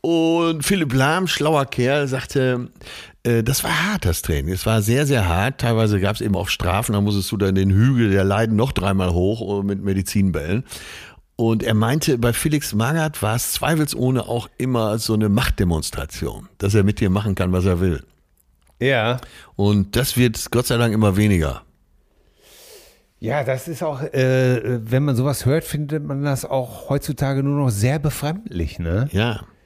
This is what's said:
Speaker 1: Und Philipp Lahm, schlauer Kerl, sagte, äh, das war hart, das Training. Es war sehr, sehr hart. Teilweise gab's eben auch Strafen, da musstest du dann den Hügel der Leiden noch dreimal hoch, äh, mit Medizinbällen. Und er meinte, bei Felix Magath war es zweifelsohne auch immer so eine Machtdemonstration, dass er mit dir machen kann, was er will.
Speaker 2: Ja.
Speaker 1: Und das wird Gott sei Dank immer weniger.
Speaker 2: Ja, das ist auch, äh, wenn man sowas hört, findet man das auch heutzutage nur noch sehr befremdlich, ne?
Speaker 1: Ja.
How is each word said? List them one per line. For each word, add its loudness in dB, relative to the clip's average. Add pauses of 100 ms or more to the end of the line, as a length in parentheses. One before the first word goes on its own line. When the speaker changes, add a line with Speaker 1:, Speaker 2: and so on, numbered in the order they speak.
Speaker 1:
Und 2
Philipp 0
Lahm, 2
schlauer 0
Kerl, 0
sagte, -2 (560)
äh, 2
das 0
war 0
hart, -2
das 0
Training. -2
Es -4
war 2
sehr, 2
sehr 2
hart. 0
Teilweise 2
gab's 0
eben 0
auch -2
Strafen, -2
da 2
musstest 0
du -4
dann 2
den 2
Hügel 4
der 4
Leiden 2
noch 0
dreimal 0
hoch, 0
äh, -4
mit -2
Medizinbällen. 0 (720)
Und 0
er 0
meinte, 2
bei 2
Felix -2
Magath -2
war 0
es -4
zweifelsohne 0
auch -4
immer 0
so -2
eine 2
Machtdemonstration, -2
dass 0
er 6
mit 0
dir 2
machen 0
kann, 0
was 2
er 2
will. 0 (760)
Speaker 2:
Ja. 2 (340)
Speaker 1:
Und 2
das 0
wird 0
Gott 2
sei 0
Dank 2
immer 4
weniger. 2 (1600)
Speaker 2:
Ja, -4
das -4
ist -8
auch, -4
äh, 2
wenn 0
man 2
sowas 0
hört, 2
findet -4
man -4
das -2
auch -6
heutzutage -2
nur 0
noch 2
sehr 0
befremdlich, -4
ne? 0
Speaker 1:
Ja. -2 (200)